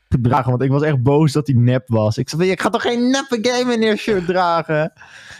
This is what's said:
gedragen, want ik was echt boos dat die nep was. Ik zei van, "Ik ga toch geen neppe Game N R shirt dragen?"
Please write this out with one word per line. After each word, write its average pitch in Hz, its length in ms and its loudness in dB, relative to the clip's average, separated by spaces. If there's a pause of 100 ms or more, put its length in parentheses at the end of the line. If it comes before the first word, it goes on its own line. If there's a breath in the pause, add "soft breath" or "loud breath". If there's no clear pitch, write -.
gedragen, 123 420 0
want 123 120 0
ik 135 80 0
was 143 120 0
echt 147 200 0
boos 143 300 4
dat 151 140 -2
die 135 120 2
nep 123 300 2
was. 107 300 0
Ik 131 100 -4
zei 156 140 -4
van, 185 80 0
"Ik 180 100 -2
ga 226 80 0
toch 214 140 -2
geen 240 280 0
neppe 269 320 -2
Game 247 340 -2
N 220 160 0
R 208 40 -2
shirt 190 300 -4
dragen?" 170 640 -2 (480 loud breath)